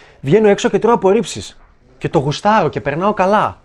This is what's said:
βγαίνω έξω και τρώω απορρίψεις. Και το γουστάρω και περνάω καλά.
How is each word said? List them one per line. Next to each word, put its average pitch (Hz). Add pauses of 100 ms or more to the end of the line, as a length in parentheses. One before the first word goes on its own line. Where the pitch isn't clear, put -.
(220)
βγαίνω 202
έξω 202
και 190
τρώω 226
απορρίψεις. 190 (380)
Και -
το 165
γουστάρω 147
και 127
περνάω 165
καλά. 185